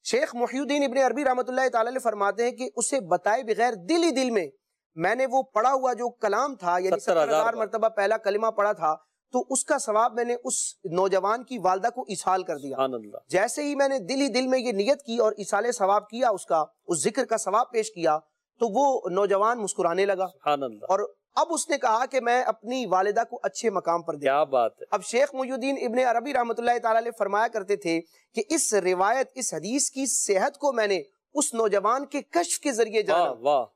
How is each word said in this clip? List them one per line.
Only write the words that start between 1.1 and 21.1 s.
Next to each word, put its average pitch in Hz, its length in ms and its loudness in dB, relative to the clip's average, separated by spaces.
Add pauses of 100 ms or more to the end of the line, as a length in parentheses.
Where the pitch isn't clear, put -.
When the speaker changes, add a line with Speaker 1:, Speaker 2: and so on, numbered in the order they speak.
Speaker 1:
رحمۃ 254 220 0
اللہ 254 140 -2 (120)
تعالیٰ - 180 0
علیہ 262 80 -6
فرماتے 208 440 0
ہیں 247 80 0
کہ 226 240 -8
اسے 254 240 -2
بتائے 202 440 0
بغیر 226 300 0
دل 262 300 0
ہی 330 80 2
دل 254 200 0
میں 180 160 0 (480)
میں 180 200 0
نے 262 160 0
وہ 262 120 2
پڑھا 262 300 2
ہوا 254 200 0
جو 240 160 -4
کلام 233 460 -2
تھا، 175 220 0
یعنی 185 220 0
Speaker 2:
ستر - 120 -2
ہزار 160 140 4
Speaker 1:
ستر 147 80 0
ہزار 156 120 2
Speaker 2:
بار۔ 226 80 0
Speaker 1:
مرتبہ 220 360 -2
پہلا 214 280 0
کلمہ 214 300 -2
پڑھا 214 240 0
تھا، 160 240 0 (360)
تو 247 180 0
اس 262 160 -2
کا 285 120 0
ثواب 226 360 0
میں 240 100 -2
نے 240 200 -2
اس - 420 -6
نوجوان 190 580 0
کی 247 140 -10
والدہ 185 380 0
کو 254 60 -6
ایصال 185 420 -2
کر 165 140 -6
دیا۔ 131 180 -8
Speaker 2:
سبحان 131 180 -2
اللہ۔ 107 240 -12 (120)
Speaker 1:
جیسے 240 340 0
ہی 294 120 -4
میں 277 120 2
نے 269 120 0
دل 254 220 -2
ہی 285 60 2
دل 254 200 0
میں 262 120 2
یہ 240 120 -2
نیت 208 300 0
کی 233 160 -6
اور 220 140 2
ایصال 214 400 -2
ثواب 202 380 2
کیا 240 200 0
اس 196 160 -2
کا، 160 180 2 (240)
اس 165 160 -2
ذکر 240 220 0
کا 226 120 -2
ثواب 214 340 0
پیش 220 200 -2
کیا، 160 280 0 (400)
تو 233 80 2
وہ 254 420 0
نوجوان 202 500 2
مسکرانے 185 460 0
لگا۔ 202 100 0
Speaker 2:
سبحان 151 480 -2
اللہ۔ 117 260 -10
Speaker 1:
اور 196 240 0 (220)